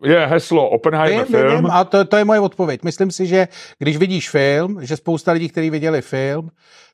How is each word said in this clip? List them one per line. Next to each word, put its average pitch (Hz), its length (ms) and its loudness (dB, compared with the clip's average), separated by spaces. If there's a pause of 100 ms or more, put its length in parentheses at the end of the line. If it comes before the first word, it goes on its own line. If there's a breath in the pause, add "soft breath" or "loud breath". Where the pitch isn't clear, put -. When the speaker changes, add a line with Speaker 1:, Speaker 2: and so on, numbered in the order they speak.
Speaker 1:
je 156 220 4
heslo 147 440 0
Oppenheimer 160 560 0
Speaker 2:
Vím, 247 100 0
vím, 131 120 2
Speaker 1:
film. 156 140 2
Speaker 2:
vím, 170 100 0
a 180 120 2
to, 196 220 2
to 202 120 0
je 208 80 2
moje 214 140 4
odpověď. 180 440 -2
Myslím 175 280 -2
si, 185 160 -4
že 180 200 2 (320 loud breath)
když 147 180 -2
vidíš 180 320 -2
film, 147 560 0
že 143 120 -6
spousta 170 340 -2
lidí, 165 180 -2
kteří 160 200 -4
viděli 156 320 -2
film, 139 480 -6 (440 soft breath)